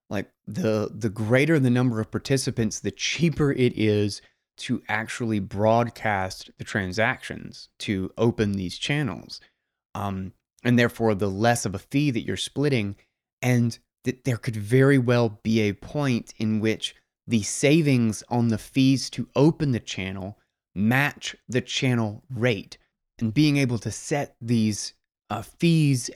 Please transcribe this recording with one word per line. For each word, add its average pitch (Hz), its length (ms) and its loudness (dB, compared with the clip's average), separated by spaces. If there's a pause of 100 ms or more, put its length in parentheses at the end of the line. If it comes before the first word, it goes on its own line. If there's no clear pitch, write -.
like, 101 200 -6 (160)
the, 107 480 -2
the 110 160 -4
greater 127 500 2
the 131 100 4
number 123 320 2
of 107 100 -6
participants, 120 680 -2
the 101 120 -4
cheaper 151 600 0
it 123 260 2
is 104 440 0 (340)
to - 320 -6
actually 110 520 -4
broadcast 104 1200 0
the 107 40 -12
transactions 101 1040 -4 (100)
to 95 400 -4
open 110 320 2
these 95 260 -4
channels. 143 640 -6 (560)
Um, 95 380 -6 (300)
and 123 140 4
therefore, 113 380 2
the 98 140 0
less 113 360 0
of 98 80 -4
a 95 60 -8
fee 143 320 -2
that 117 100 -2
you're - 160 -6
splitting, 123 580 -2 (480)
and 120 340 2 (280)
that - 180 -4
there 120 140 -2
could 110 180 -6
very 131 420 4
well 120 460 2
be 110 180 2
a 104 120 2
point 135 640 -4
in 110 220 0
which 107 360 -2 (320)
the 110 160 2
savings 139 840 2
on 120 180 2
the 110 100 0
fees 135 540 0
to - 240 -8
open 151 360 2
the 113 80 0
channel 95 600 -8 (340)
match 123 640 -2 (120)
the 123 140 -2
channel 117 680 -2
rate. 117 480 -2 (420)
And 110 140 -2
being 147 240 4
able 120 220 0
to 113 120 -8
set - 500 -6
these, 113 520 0 (360)
uh, 107 120 -6
fees 147 760 2